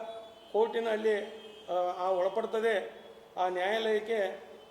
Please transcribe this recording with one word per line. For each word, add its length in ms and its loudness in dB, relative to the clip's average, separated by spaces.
ಕೋರ್ಟಿನಲ್ಲಿ, 720 2
ಆ, 20 0
ಆ 120 0
ಒಳಪಡ್ತದೆ 840 2
ಆ 120 2
ನ್ಯಾಯಾಲಯಕ್ಕೆ 920 0